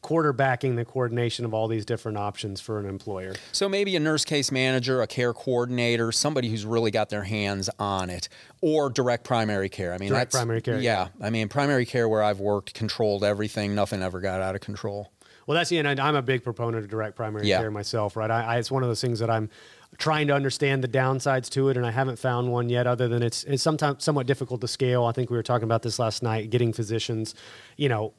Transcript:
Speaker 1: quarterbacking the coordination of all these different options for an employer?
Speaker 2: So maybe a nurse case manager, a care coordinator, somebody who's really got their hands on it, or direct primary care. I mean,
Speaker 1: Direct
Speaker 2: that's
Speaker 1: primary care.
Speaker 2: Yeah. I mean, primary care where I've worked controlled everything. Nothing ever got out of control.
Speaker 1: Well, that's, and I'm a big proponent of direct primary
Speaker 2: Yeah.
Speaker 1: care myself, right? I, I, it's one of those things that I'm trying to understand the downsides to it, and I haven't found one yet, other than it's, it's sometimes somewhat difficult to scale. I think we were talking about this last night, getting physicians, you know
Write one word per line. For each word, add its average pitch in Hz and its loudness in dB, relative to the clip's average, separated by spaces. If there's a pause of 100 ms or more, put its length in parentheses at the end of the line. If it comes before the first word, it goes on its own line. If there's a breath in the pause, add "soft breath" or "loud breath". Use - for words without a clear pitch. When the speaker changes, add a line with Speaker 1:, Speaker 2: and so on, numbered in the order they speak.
Speaker 1:
quarterbacking 135 2
the 117 -2
coordination 120 -2
of 110 -2
all 110 2
these 110 0
different 110 -4
options 101 -6
for 107 -6
an 101 -6
employer? 95 -8 (160 loud breath)
Speaker 2:
So - 0
maybe 196 0
a - 2
nurse 156 2
case 143 0
manager, 131 2
a 107 2
care 120 0
coordinator, 120 0
somebody 143 0
who's 110 -2
really 113 2
got 107 0
their 104 -4
hands 101 -2
on 95 0
it, 90 -8 (320 loud breath)
or 156 2
direct 120 0
primary 107 0
care. 90 -4
I 90 -6
mean, 98 -6
Speaker 1:
Direct 120 0
Speaker 2:
that's 131 2
Speaker 1:
primary 117 0
care. 123 -2
Speaker 2:
Yeah. 104 2 (100)
I 104 -4
mean, 110 0
primary 139 2
care 120 0
where 110 4
I've 104 2
worked 101 0
controlled 104 0
everything. 104 0
Nothing 101 0
ever 92 -4
got 95 -2
out 95 -2
of 98 -6
control. 101 -8 (340 loud breath)
Speaker 1:
Well, 147 0
that's, 170 0
and 143 2
I'm 147 2
a 139 2
big 127 0
proponent 113 -4
of 101 -14
direct 107 -4
primary 107 -2
Speaker 2:
Yeah. 95 6
Speaker 1:
care 110 0
myself, 104 -2
right? 110 -2
I, 113 0
I, 117 0
it's 117 -4
one 131 0
of 123 0
those 113 -2
things 120 -2
that 113 0
I'm 110 0 (480 loud breath)
trying 151 2
to 143 4
understand 139 2
the 127 -2
downsides 131 2
to 135 2
it, 131 2
and 123 0
I 117 0
haven't 131 0
found 123 0
one 120 0
yet, 123 2
other 123 2
than 120 2
it's, 117 -2
it's 139 -2
sometimes 151 0
somewhat 143 2
difficult 127 -2
to 117 -4
scale. 123 2
I 117 2
think 120 -2
we 120 0
were 113 0
talking 120 2
about 113 2
this 117 -4
last 113 0
night, 110 -2
getting 120 4
physicians, 110 -4 (400 loud breath)
you 147 0
know 110 0